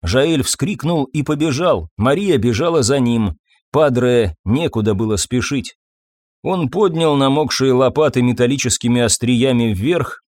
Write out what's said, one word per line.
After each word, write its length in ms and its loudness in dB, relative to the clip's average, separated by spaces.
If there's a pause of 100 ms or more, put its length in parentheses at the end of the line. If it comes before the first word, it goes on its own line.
Жаэль 400 0
вскрикнул 600 -2
и 180 -6
побежал, 720 -2
Мария 420 0
бежала 440 0
за 160 0
ним. 380 0 (340)
Падре 640 2 (100)
некуда 500 0
было 220 -2
спешить. 580 -4 (680)
Он 260 -2
поднял 480 2
намокшие 560 2
лопаты 500 2
металлическими 760 0
остриями 720 0
вверх 500 -4 (120)